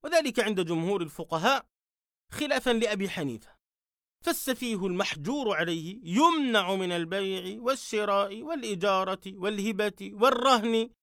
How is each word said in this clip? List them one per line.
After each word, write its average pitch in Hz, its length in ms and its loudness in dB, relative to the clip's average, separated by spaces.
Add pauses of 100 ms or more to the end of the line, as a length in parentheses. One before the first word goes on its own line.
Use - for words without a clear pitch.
وذلك 294 340 2
عند 196 260 2
جمهور 170 360 -2
الفقهاء 170 640 0 (680)
خلافاً 269 360 0
لأبي 208 400 0
حنيفة، 135 460 -6 (720)
فالسفيه 247 640 -2
المحجور 190 680 -2
عليه 170 480 -4
يمنع 226 720 4
من 185 160 0
البيع 190 720 -4
والشراء 208 800 -2
والإجارة 196 840 -2
والهبة 202 840 -4
والرهن 233 760 4 (140)